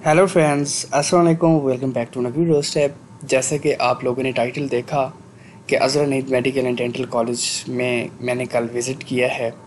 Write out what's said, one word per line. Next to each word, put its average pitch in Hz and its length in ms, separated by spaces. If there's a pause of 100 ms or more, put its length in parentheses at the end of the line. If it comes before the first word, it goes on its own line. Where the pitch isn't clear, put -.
हेलो 160 200
फ्रेंड्स, 147 640
अस्सलाम 170 320
वालेकुम, 165 360
welcome 131 360
back 120 160
to 123 140
Nakvi 151 240
Doorstep। 147 380 (360)
जैसे 135 340
कि 147 140
आप 123 320
लोगों 127 180
ने 131 100
टाइटल 123 360
देखा 131 460 (540)
कि 135 80
अजहर 143 300
नहीद 135 220
मेडिकल 127 320
एंड 123 160
डेंटल 120 280
कॉलेज 120 640
में 123 420 (120)
मैंने 123 240
कल 117 180
विजिट 120 380
किया 123 260
है। 127 260 (120)